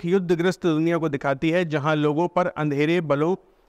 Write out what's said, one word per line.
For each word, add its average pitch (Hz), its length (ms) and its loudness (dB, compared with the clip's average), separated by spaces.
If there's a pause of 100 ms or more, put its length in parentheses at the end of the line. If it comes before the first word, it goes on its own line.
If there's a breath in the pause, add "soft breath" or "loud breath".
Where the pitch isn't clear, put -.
युद्धग्रस्त 175 580 0
दुनिया 165 360 2
को 156 100 -2
दिखाती 139 420 -2
है 180 140 2
जहां 156 320 -2
लोगों 151 320 0
पर 180 180 0
अंधेरे 151 540 0
बलों 156 360 0 (320)